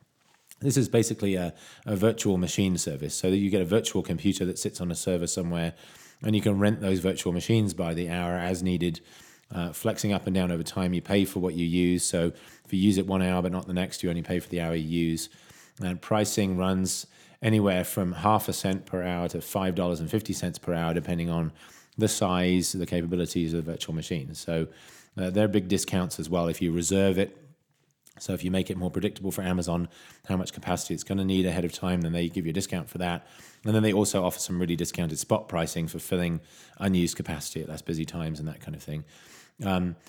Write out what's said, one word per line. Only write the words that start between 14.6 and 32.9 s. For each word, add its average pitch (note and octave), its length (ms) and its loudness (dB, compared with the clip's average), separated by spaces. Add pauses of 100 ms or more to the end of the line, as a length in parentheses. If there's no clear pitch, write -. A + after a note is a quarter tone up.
hour E2 140 0
you D#2+ 120 -2
use. E2 420 0 (540)
And F2+ 160 -4
pricing G#2 580 0
runs F#2 500 0 (340)
anywhere G2+ 420 4
from F2+ 280 -2
half G2+ 360 2
a F#2 60 -2
cent F#2+ 320 -2
per F#2 160 -6
hour F2 280 -2
to E2+ 120 -6
five F#2 320 -2
dollars F2 260 0
and D#2+ 120 -4
fifty G#2 220 -2
cents F2 260 -4
per F2 160 -2
hour, E2 180 0
depending E2+ 380 -2
on E2 200 0 (460)
the G#2+ 100 2
size, F2+ 640 2
the F2+ 120 -4
capabilities E2+ 640 0
of E2 140 -2
the E2 60 -6
virtual E2 240 -6
machine. D#2 400 -6
So, E2 320 -2 (500)
uh, F#2 140 -2
they're G#2+ 160 4
big F#2+ 200 2
discounts F2+ 520 0
as D#2+ 100 -8
well E2+ 180 2
if E2 140 -2
you F2 100 2
reserve F2+ 460 4
it. G2 180 0 (840)
So - 140 -6
if F2 100 -4
you F2+ 80 -2
make F#2 180 0
it F2+ 80 -4
more F2+ 140 -2
predictable G2 400 -2
for G2+ 100 -6
Amazon F2 480 0 (380)
how F#2 100 0
much F2+ 160 -4
capacity - 400 -4
it's D#2+ 100 -6
gonna G2 220 -2
need F#2 220 4
ahead F2 180 0
of E2 80 -4
time, F2+ 280 0
then E2 100 -2
they E2+ 180 0
give D#2+ 160 -4
you E2 60 -2
a - 20 -6
discount F#2 340 -4
for - 120 -10